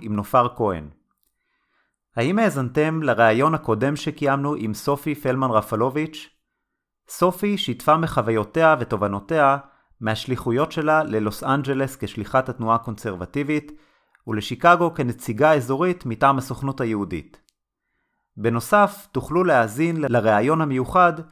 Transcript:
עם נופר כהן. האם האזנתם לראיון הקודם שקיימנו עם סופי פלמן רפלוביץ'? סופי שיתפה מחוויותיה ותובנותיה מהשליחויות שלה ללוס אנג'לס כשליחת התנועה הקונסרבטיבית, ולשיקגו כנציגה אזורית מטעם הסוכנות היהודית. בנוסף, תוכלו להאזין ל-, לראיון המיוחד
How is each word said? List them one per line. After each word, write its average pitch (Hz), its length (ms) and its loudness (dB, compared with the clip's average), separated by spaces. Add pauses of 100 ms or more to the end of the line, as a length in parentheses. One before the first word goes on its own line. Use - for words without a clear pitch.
עם 107 160 -6
נופר 120 400 2
כהן. 87 320 -4 (1300)
האם 147 220 0
האזנתם 156 640 0
לראיון 120 520 4
הקודם 135 420 -2
שקיימנו 143 580 -2
עם 107 200 -6
סופי 143 400 -4
פלמן 131 360 -2
רפלוביץ'? 127 800 -2 (800)
סופי 190 500 0
שיתפה - 380 0
מחוויותיה 143 840 2
ותובנותיה 113 760 0 (440)
מהשליחויות 123 720 -2
שלה 156 300 0
ללוס 107 420 -4
אנג'לס 135 520 -2
כשליחת 113 520 -4
התנועה 113 280 0
הקונסרבטיבית, 117 960 -6 (540)
ולשיקגו 165 680 2
כנציגה 127 600 0
אזורית 143 520 -2
מטעם 135 320 2
הסוכנות 131 420 -6
היהודית. 101 600 -4 (960)
בנוסף, 202 760 0
תוכלו 165 320 -2
להאזין 143 520 2
ל-, 151 120 -2
לראיון 117 520 4
המיוחד 156 520 2 (200)